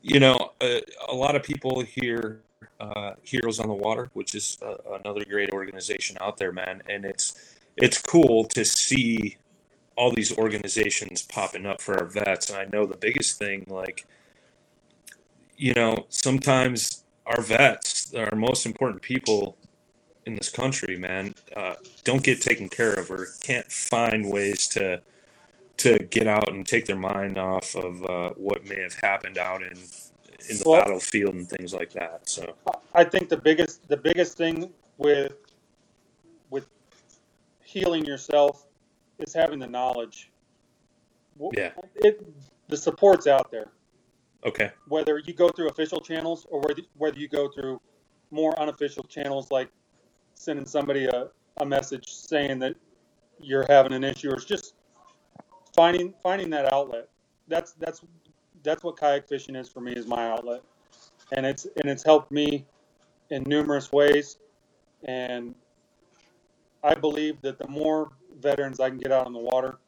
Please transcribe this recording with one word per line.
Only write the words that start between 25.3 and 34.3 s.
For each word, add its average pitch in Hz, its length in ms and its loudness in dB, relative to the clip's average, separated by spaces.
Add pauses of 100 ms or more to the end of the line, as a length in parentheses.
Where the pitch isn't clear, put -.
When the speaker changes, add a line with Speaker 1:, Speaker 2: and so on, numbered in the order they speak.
Speaker 1:
to 117 200 6 (120)
get - 160 2
out 107 260 2
and 98 140 -8
take 117 200 0
their 98 100 -2
mind 98 420 -4
off 95 360 -4
of, 90 300 -6
uh, 90 320 -4
what 98 320 -4
may 98 120 -8
have 90 140 -8
happened 98 440 -2
out 92 240 -4
in, 90 160 -14 (680)
in 107 100 -6
the - 80 -4
Speaker 2:
Well, 160 140 10
Speaker 1:
battlefield 98 540 0
and 90 140 -10
things 90 260 -10
like 87 180 -6
that. 82 360 -10
So 85 260 -8 (400)
Speaker 2:
I 170 100 10
think 175 240 0
the 165 80 2
biggest, 156 520 2
the 147 80 2
biggest 170 400 0